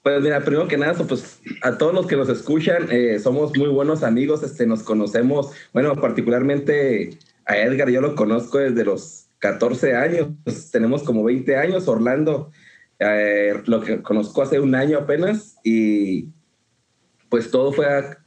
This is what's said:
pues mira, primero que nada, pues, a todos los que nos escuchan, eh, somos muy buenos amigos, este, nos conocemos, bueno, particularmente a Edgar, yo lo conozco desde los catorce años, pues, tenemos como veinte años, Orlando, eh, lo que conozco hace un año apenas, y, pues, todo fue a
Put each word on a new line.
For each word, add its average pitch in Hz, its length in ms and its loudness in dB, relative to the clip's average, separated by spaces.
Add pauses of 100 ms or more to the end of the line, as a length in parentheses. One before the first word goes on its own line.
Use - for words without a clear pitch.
pues 143 200 2
mira, 147 180 0
primero 151 300 0
que 143 80 0
nada, 160 280 -2
pues, - 360 -8 (200)
a 120 160 0
todos 120 160 2
los 131 140 0
que - 80 0
nos 135 140 0
escuchan, 160 640 0
eh, 120 280 2
somos 131 380 0
muy 143 100 2
buenos 147 360 0
amigos, 143 380 0
este, 135 240 -2
nos 110 180 0
conocemos, 113 680 0 (220)
bueno, 139 220 2
particularmente 131 1200 0 (280)
a 101 120 0
Edgar, 131 320 2
yo 123 100 4
lo 147 160 0
conozco 117 420 0
desde 120 280 0
los - 420 -6 (120)
catorce 123 560 0
años, 151 340 0 (160)
pues, - 260 -8
tenemos 123 320 0
como 110 200 0
veinte 131 340 0
años, 175 300 0
Orlando, 131 640 0 (480)
eh, 104 680 2
lo 113 160 2
que 107 200 -4
conozco 107 400 -2
hace 139 180 2
un 131 160 2
año 143 240 2
apenas, 175 640 -2
y, 104 680 0 (1000)
pues, 117 220 0
todo 135 220 2
fue 147 140 0
a 143 400 -2